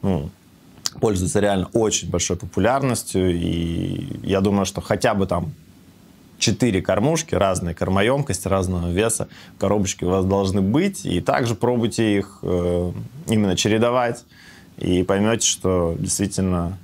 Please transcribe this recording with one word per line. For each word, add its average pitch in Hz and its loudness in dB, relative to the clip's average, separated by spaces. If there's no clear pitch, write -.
ну, 85 0
пользуется 95 2
реально 98 2
очень 107 0
большой 87 -2
популярностью. 104 0
И 87 -4
я 98 2
думаю, 101 4
что 98 -6
хотя 110 0
бы 98 0
там 85 -4
четыре 110 2
кормушки, 135 0
разные 90 0
кормоемкости, 101 0
разного 92 0
веса, 104 0
коробочки 98 0
у 87 0
вас 95 2
должны 98 2
быть. 156 0
И 87 -2
также 135 0
пробуйте 113 0
их, - -6
э, 90 0
именно 104 2
чередовать. 120 0
И 90 0
поймете, 104 2
что 87 0
действительно 92 -2